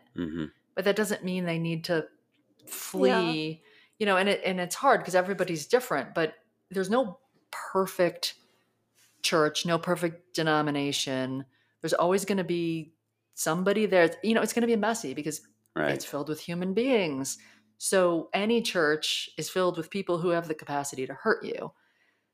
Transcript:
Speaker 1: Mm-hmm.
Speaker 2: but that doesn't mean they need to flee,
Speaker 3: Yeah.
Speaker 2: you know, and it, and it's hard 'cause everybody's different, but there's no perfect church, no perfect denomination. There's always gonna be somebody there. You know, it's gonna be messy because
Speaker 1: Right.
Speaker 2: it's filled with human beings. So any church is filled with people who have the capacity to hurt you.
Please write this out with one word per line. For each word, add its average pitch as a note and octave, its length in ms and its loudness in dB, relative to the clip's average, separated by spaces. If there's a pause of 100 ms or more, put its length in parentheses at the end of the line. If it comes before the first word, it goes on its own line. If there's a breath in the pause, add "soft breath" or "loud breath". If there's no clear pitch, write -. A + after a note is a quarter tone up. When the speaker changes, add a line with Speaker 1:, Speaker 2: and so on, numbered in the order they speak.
(180)
Speaker 1:
Mm-hmm. E2 280 -4 (300)
Speaker 2:
but F#3+ 100 -4
that G3+ 100 4
doesn't G#3 280 -2
mean F#3 220 -4
they E3 140 -2
need E3 260 -2
to D#3+ 220 0 (600)
flee, - 420 0
Speaker 3:
Yeah. D#3+ 460 0 (440 soft breath)
Speaker 2:
you G#3+ 60 0
know, G3 120 4
and G3 120 4
it, G3 160 0
and F#3 140 -2
it's F3 160 -4
hard A3 280 4
'cause F3+ 120 -2
everybody's F3+ 520 0
different, D#3+ 480 0
but D#3+ 200 0 (360)
there's F#3 180 -2
no A3+ 300 0 (320)
perfect - 840 -2 (840)
church, D3+ 440 2
no E3+ 120 2
perfect E3+ 560 -4
denomination. C#3+ 1120 0 (360)
There's D#3+ 120 -2
always F#3 320 2
gonna G3 180 0
be E3 500 -4 (400)
somebody F#3+ 520 0
there. F3 380 6
You A3 100 2
know, - 80 4
it's G#3+ 120 -2
gonna A#3 140 2
be A#3 80 2
messy G#3 380 -2
because D3+ 280 -6 (340)
Speaker 1:
Right. D3+ 180 0
Speaker 2:
it's C#3 120 -6
filled D3 240 -6
with D3+ 100 -6
human F3+ 340 -4
beings. F#3+ 640 0 (400 soft breath)
So F3 560 2
any A3 280 2
church D#3 760 0
is D#3 120 -6
filled F3+ 280 2
with D#3+ 120 -6
people F3 300 -2
who F3 100 0
have E3+ 180 0
the D3+ 80 -4
capacity C#3+ 500 -6
to C3+ 80 -10
hurt - 300 0
you. - 300 -8 (600)